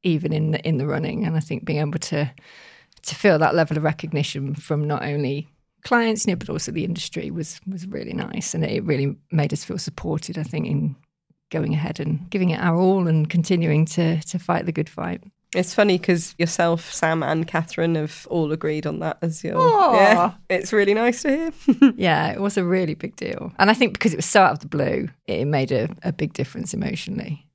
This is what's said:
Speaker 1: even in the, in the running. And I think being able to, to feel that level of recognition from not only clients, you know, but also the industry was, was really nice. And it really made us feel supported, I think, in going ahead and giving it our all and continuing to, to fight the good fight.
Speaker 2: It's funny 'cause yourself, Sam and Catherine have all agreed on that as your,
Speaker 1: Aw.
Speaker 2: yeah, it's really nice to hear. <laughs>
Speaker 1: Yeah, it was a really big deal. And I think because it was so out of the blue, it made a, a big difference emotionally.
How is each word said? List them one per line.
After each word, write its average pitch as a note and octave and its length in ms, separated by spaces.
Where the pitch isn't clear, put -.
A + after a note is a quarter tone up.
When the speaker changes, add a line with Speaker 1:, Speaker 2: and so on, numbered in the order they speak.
Speaker 1:
even D#3+ 320
in D#3 180
the, - 160
in D#3 120
the C#3+ 80
running. D3 360
And D#3+ 140
I - 20
think - 260
being D3 140
able D3+ 200
to, D3 320
to - 120
feel F#3 220
that D#3 160
level D#3 240
of D3+ 60
recognition D3 720
from D3 320
not D3+ 160
only C#3+ 440
clients, A3+ 420
you F#3+ 80
know, F3+ 40
but - 120
also - 220
the D#3+ 140
industry E3 440
was, D#3+ 380
was F#3 180
really - 280
nice. - 420
And D#3+ 100
it - 200
really C#3 300
made D3+ 220
us D3 100
feel F#3 140
supported, - 600
I D#3 60
think, D#3 220
in D3 300
going D#3+ 240
ahead D#3 240
and D#3 320
giving F#3 180
it E3 100
our E3+ 160
all F#3 320
and D#3 220
continuing D#3+ 560
to, E3 360
to - 180
fight F3 260
the F3 60
good D#3 180
fight. - 320
Speaker 2:
It's F3+ 180
funny G#3 240
'cause F3 400
yourself, E3+ 540
Sam D#3+ 320
and D#3+ 240
Catherine E3 480
have D3+ 340
all D#3+ 220
agreed D#3 340
on D3+ 140
that D#3+ 220
as D#3+ 240
your, - 120
Speaker 1:
Aw. G#4+ 380
Speaker 2:
yeah, G3 360
it's F#3+ 240
really G3+ 200
nice A#3+ 280
to D4+ 80
hear. C4 280
<laughs> - 20
Speaker 1:
Yeah, D#3+ 380
it - 80
was G3+ 160
a F3+ 80
really F3 300
big - 200
deal. - 420
And G3 140
I - 20
think A#3+ 200
because - 180
it D3 60
was - 80
so - 160
out F3+ 100
of D3 80
the D3 80
blue, - 400
it F#2+ 200
made C#3 260
a, A#2 160
a F3+ 80
big D3+ 220
difference - 400
emotionally. - 800